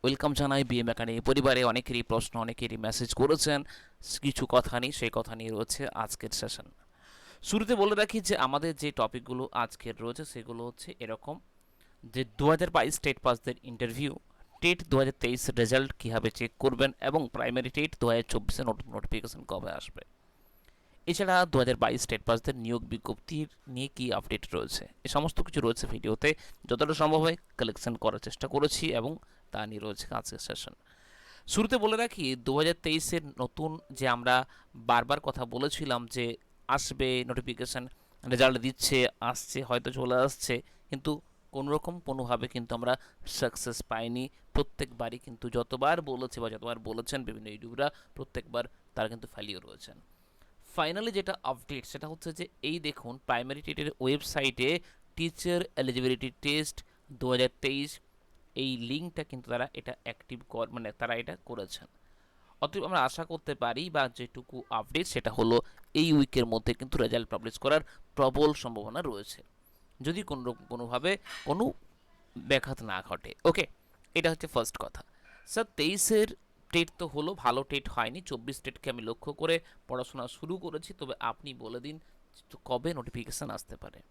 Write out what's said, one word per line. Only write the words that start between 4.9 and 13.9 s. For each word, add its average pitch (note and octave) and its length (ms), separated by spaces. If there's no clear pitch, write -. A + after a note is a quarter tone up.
সেই A#2 200
কথা A2+ 200
নিয়ে A2+ 180
রয়েছে A2+ 260
আজকের - 360
সেশন। - 260
শুরুতে A3 340
বলে G#3 180
রাখি G#3+ 180
যে G3+ 60
আমাদের D3 260
যে D3 60
টপিকগুলো B2 520
আজকের A#2 420
রয়েছে A#2+ 280
সেগুলো A#2 360
হচ্ছে - 200
এরকম A2+ 320
যে C3 80
দু C#3 140
হাজার D#3+ 240
বাইশ C#3+ 180
টেট C#3 200
পাসদের B2 320
ইন্টারভিউ, A#2+ 420